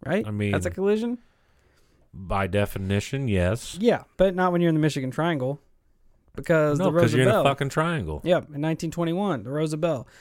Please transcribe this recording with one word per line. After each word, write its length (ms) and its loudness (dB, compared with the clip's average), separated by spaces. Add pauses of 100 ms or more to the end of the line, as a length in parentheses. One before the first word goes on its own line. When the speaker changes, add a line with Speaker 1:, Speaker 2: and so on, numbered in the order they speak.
Speaker 1:
right? 220 -2
Speaker 2:
I 40 -6
mean, 200 0
Speaker 1:
That's 140 0
a 60 -4
collision? 480 -2 (920)
Speaker 2:
by 340 -2
definition, 800 -2
yes. 520 0
Speaker 1:
Yeah, 240 2 (140)
but 180 4
not 160 2
when 100 2
you're 80 4
in 60 4
the 60 2
Michigan 300 0
Triangle, 500 -2 (760)
because 440 2
Speaker 2:
No, 120 2
Speaker 1:
the 80 2
Speaker 2:
'cause 140 4
you're 80 4
in 60 6
a 40 6
Speaker 1:
Rosabelle 200 4
Speaker 2:
fucking 180 -4
triangle. 540 -2
Speaker 1:
Yep, 300 2
in 80 -8
nineteen 300 -4
twenty-one, 520 -2
the 80 -10
Rosabelle, 560 -2 (140)